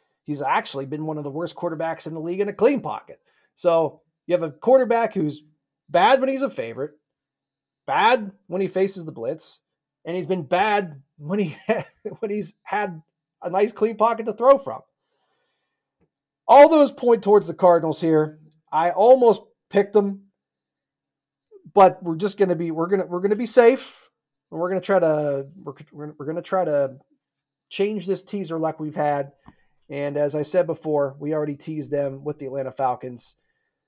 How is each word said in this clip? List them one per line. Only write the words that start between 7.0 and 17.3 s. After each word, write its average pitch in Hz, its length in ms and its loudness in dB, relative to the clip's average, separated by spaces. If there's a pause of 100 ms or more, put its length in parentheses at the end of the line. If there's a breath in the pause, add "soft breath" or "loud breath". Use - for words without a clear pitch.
bad 208 440 0 (160)
when 180 160 -6
he 185 60 -4
faces 185 360 -4
the 156 80 -14
blitz, 131 480 -10 (460)
and 170 100 -6
he's 180 100 -6
been 180 180 -4
bad 180 580 -2 (160)
when 160 220 -6
he, 156 160 -4 (120)
<laughs> - 520 -6
when 208 100 -8
he's 208 320 -8
had 190 400 -6 (400)
a 180 80 -8
nice 208 220 0
clean 214 240 -4
pocket 220 280 0
to 220 80 -6
throw 262 240 4
from. 117 240 -8 (1700)
All 285 220 10
those 294 220 6
point 240 300 2
towards 202 240 4